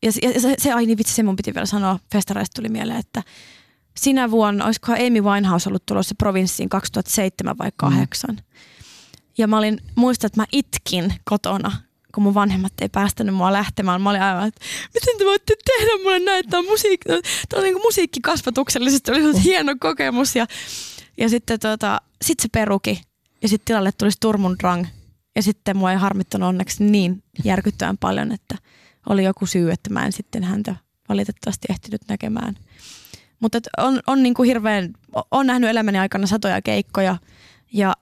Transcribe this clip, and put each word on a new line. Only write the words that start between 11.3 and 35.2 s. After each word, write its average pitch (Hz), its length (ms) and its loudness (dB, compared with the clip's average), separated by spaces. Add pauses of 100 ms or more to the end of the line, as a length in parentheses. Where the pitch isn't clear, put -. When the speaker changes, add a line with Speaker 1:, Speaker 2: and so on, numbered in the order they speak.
Speaker 1:
kun 208 80 0
mun 202 120 4
vanhemmat 190 460 2
ei 196 80 -2
päästänyt 202 460 -2
mua 190 180 2
lähtemään. 196 500 -2
Mä 202 80 2
olin 202 120 0
aivan, 196 260 0
että - 120 -10 (340)
miten 466 240 0
te 392 60 2
voitte 392 300 2 (120)
tehdä 440 360 2
mulle 381 160 2
näin, 370 320 0
tää 349 100 0
on 349 60 -2
musiik-, 392 560 0 (260)
tää - 100 -4
on 381 40 0
niinku 381 200 0
musiikkikasvatuksellisesti, 269 1300 0
oli 262 80 2
sellainen 302 240 4
hieno 311 380 2
kokemus. 269 560 0
Ja, 233 100 0 (720)
ja 226 100 2
sitten 233 320 0
tota, 214 400 -2 (240)
sit 320 160 0
se 233 120 -2
peruki 208 480 0 (420)
ja 220 60 2
sit 208 160 2
tilalle 202 280 2
tuli - 180 0
Sturm 208 340 0
und 180 160 0
Drang. 180 260 0 (500)
Ja 214 60 0
sitten 196 340 0
mua 190 160 2
ei 190 60 2
harmittanut 190 500 0
onneksi 185 360 -2
niin 196 380 2 (220)
järkyttävän 196 540 0
paljon, 196 340 -2
että - 240 -10 (520)
oli 196 160 2
joku 190 220 -2
syy, 175 240 0
että - 200 -4
mä 190 160 -2
en 202 60 -2
sitten - 320 -6
häntä 196 320 -4 (320)
valitettavasti 202 640 -4
ehtinyt 214 380 -8
näkemään. 214 460 -6 (840)
Mutta 226 180 0
et 233 180 -8
on, 262 300 2
on 269 160 4
niinku 247 200 4
hirveän, 214 480 2 (260)
o-, - 140 -4